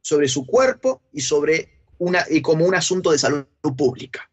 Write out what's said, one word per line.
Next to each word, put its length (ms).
sobre 280
su 180
cuerpo 560
y 80
sobre 640
una, 280
y 140
como 240
un 80
asunto 380
de 80
salud 260
pública. 560